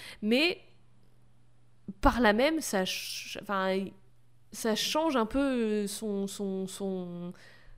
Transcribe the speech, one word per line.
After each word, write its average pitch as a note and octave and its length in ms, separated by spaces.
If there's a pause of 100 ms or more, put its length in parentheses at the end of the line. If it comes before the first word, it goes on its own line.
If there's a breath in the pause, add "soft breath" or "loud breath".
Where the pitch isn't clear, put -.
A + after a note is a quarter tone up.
(220 loud breath)
mais B3+ 360 (1400)
par A#3 200
là G#3 120
même, C#4+ 280
ça - 240
ch-, - 560
enfin, F#3+ 360 (760)
ça G#3+ 240
change D#4 400
un A3+ 100
peu, C4 140
euh, A3+ 480
son, G3+ 400
son, F#3+ 400
son, F3+ 680 (440 soft breath)